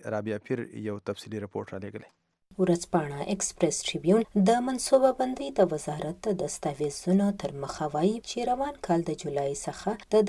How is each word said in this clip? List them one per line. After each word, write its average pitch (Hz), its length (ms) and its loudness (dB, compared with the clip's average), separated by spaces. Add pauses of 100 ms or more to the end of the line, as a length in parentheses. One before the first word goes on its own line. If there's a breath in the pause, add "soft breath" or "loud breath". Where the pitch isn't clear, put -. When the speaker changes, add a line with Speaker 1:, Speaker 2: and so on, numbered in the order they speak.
(140)
Speaker 1:
رابعه 104 320 -4
پیر 127 140 -2 (300)
یو 101 100 -8 (100)
تفصیلي 104 380 -8
رپورټ 101 280 -8
رالیږلی. 101 340 -12 (520)
Speaker 2:
ورځپاڼه 165 720 0
اکسپریس - 460 -2 (100)
ټریبیون 175 340 4 (240)
د 226 100 6 (120)
منصوبه 262 500 4
بندۍ 262 400 -2
د 190 140 8
وزارت 151 440 -4 (120)
د 196 100 0
دستاویزونو 147 880 0 (160)
تر - 100 -4 (120)
مخه 147 320 -4
وایي 175 180 4 (160)
چې 240 180 -4
روان 269 380 -2
کال 170 240 2
د 151 140 -2
جولای 139 280 -2 (140)
څخه - 260 -4 (220)
د 214 160 8